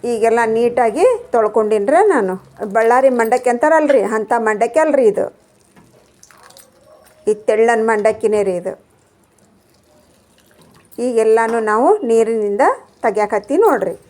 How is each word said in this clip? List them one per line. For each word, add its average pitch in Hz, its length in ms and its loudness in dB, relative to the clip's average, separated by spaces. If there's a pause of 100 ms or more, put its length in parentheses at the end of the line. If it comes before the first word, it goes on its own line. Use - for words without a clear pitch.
(120)
ಈಗೆಲ್ಲ 226 280 0 (160)
ನೀಟಾಗಿ 240 500 0 (260)
ತೊಳ್ಕೊಂಡಿನ್ರೆ 220 680 2 (100)
ನಾನು. 196 220 0 (420)
ಬಳ್ಳಾರಿ 240 340 4 (100)
ಮಂಡಕ್ಕಿ 247 340 0
ಅಂತಾರಲ್ರಿ, 294 480 2 (160)
ಅಂಥ 208 140 -4 (160)
ಮಂಡಕ್ಕಿ 214 380 0
ಅಲ್ರಿ 269 260 2
ಇದು. 208 140 -4 (2000)
ಈ - 20 0 (180)
ತೆಳ್ಳನ 226 400 2
ಮಂಡಕ್ಕಿನೇ 214 580 -2
ರೀ 180 140 -4
ಇದು. 190 100 -10 (2250)
ಈಗೆಲ್ಲಾನು 226 560 0 (100)
ನಾವು 233 180 2 (200)
ನೀರಿನಿಂದ 226 560 0 (400)
ತೆಗ್ಯಾಕತ್ತಿ 208 500 -2 (140)
ನೋಡ್ರಿ. 196 260 -2 (160)